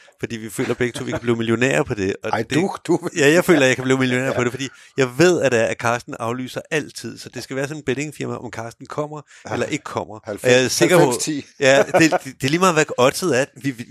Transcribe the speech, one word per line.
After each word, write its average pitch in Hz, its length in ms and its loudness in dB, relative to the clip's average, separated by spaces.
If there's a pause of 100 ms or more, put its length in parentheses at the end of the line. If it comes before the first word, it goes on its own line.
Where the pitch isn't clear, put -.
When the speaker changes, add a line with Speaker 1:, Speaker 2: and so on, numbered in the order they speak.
(200)
Speaker 1:
fordi 117 180 -8
vi 110 120 -12
føler 120 240 -4
begge 120 260 -4
to, 135 60 -8
vi 123 60 -6
kan 123 80 -6
blive 120 160 0
millionærer 117 480 0
på 123 100 -6
det. 98 300 -2
Og 110 60 -6
Speaker 2:
Ej, 107 120 0
Speaker 1:
det, 107 140 -10
Speaker 2:
du, 185 200 0 (120)
du 160 120 2 (180)
Speaker 1:
Ja, 147 140 6
jeg 175 140 4
føler, 147 160 6
at 131 60 6
jeg 127 80 4
kan 127 80 -4
blive 131 140 2
millionær 127 280 0
Speaker 2:
Ja. 131 80 -2
Speaker 1:
på 127 100 0
det, 120 80 0
fordi 127 160 -8 (300)
jeg 127 200 0
ved, 170 240 4
at, 131 120 2
at 113 240 2
Carsten 120 420 -4
aflyser 123 420 -6 (100)
altid, 123 460 -8
så - 120 -16
det 120 140 -12
skal 135 120 -12
være 139 120 -2
sådan 151 120 -12
et 139 60 -18
bettingfirma, 131 500 -6
om 117 160 -12
Carsten 113 340 -14
kommer 151 360 -10 (280)
Speaker 2:
Ja. 107 40 -6
Speaker 1:
eller 117 120 -2
ikke 147 180 -6
kommer. 104 400 -8
Speaker 2:
Halvfems, 104 200 -10
Speaker 1:
Og 127 140 6
jeg 131 80 4
er - 40 0
sikker 170 280 4
på, 160 60 8
Speaker 2:
halvfems 123 200 0
ti. 147 220 -4 (140)
Speaker 1:
ja, 135 240 6
det, 160 280 4
det, - 0 - (300)
det - 20 0
er 131 60 0
lige 165 100 0
meget, 185 160 4
hvad 151 100 4 (120)
oddset 135 440 2
er. 143 40 -2 (100)
Vi, 135 160 -4
vi, 117 200 -14